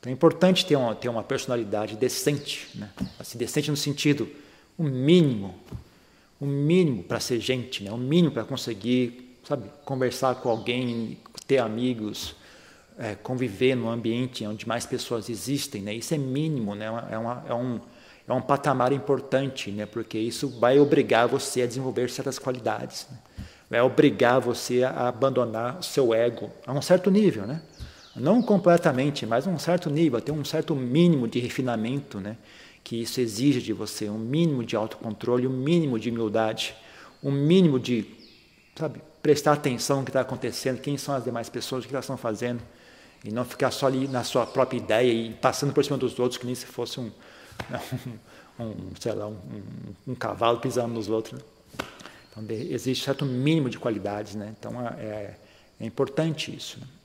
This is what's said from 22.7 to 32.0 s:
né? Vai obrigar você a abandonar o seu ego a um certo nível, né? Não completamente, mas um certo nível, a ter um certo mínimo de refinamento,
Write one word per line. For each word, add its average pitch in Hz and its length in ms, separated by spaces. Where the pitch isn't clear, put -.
né? 120 100
Vai 117 120
obrigar 127 580
você 123 420
a 123 240
abandonar 123 720
o 175 60
seu 123 280
ego 117 380
a 127 60
um 139 100
certo 180 260
nível, 185 380
né? 151 160
Não 175 280
completamente, 170 840
mas 117 220
um 175 120
certo 170 300
nível, 147 300
a 110 40
ter 143 100
um 151 120
certo 156 300
mínimo 135 520
de 113 120
refinamento, 120 840